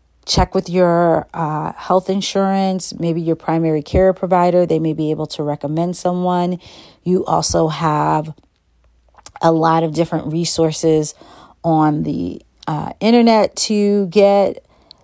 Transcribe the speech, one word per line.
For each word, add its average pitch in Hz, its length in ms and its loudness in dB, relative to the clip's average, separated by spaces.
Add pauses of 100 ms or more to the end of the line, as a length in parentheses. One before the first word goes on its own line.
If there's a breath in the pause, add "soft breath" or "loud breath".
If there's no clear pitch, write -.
(260)
check - 280 0
with 185 140 -4
your, 170 640 2
uh, 156 400 -6
health 185 380 -2
insurance, 196 880 -2
maybe 165 220 -2
your 165 160 -2
primary 160 460 -2
care 190 300 2
provider. 180 540 2
They 165 120 0
may 160 140 -2
be 156 180 -4
able 156 180 -4
to - 140 -8
recommend 151 540 -4
someone. 180 640 -2 (440 loud breath)
You 180 220 0
also 165 440 0
have 156 680 -2 (1080)
a 165 120 4
lot 160 300 2
of 160 100 -2
different 156 400 -2
resources 160 840 0 (500 loud breath)
on 156 380 2
the, 139 400 -6 (240)
uh, - 340 -6
internet 226 560 4
to 202 500 0
get 202 580 4 (400 soft breath)